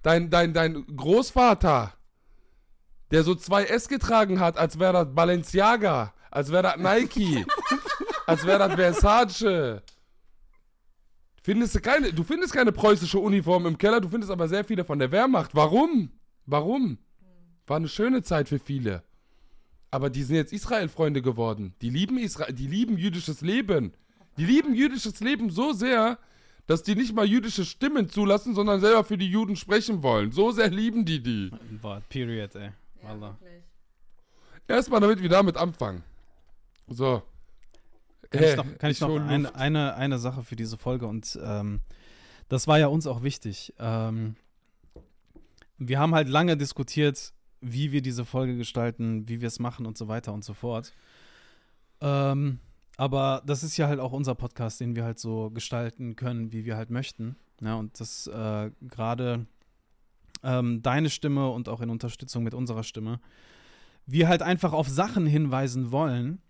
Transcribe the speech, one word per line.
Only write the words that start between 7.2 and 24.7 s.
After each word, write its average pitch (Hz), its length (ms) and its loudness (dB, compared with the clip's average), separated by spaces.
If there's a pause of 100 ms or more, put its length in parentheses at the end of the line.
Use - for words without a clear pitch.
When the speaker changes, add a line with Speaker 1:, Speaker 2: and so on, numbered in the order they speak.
Speaker 1:
<laughs> 370 400 -6
als 165 200 2
wäre 190 120 6
das 196 160 2
Versace. 185 1080 2 (1600)
Findest 214 320 2
du 190 60 2
keine, 254 320 2
du 165 100 -2
findest 330 300 -2
keine 247 200 4
preußische 196 460 4
Uniform 180 480 2
im 165 120 0
Keller, 220 220 4
du 185 100 -4
findest 208 200 -4
aber 175 180 -2
sehr 196 160 0
viele 185 200 -2
von 147 140 -4
der 131 120 2
Wehrmacht. 220 440 2
Warum? 196 580 4 (340)
Warum? 156 520 0 (680)
War 147 120 0
eine 160 100 -2
schöne 240 340 0
Zeit 151 260 0
für 143 100 -2
viele. 117 440 -4 (880)
Aber 139 200 -2
die 131 120 -6
sind 139 140 0
jetzt 151 160 0
Israel-Freunde 160 680 -2
geworden. 113 580 -2
Die 117 100 -4
lieben 208 280 0
Isra-, 151 340 -4
die 131 140 -6
lieben 214 320 0
jüdisches 165 420 -4
Leben. 180 520 0 (460)
Die 151 80 0
lieben 285 280 4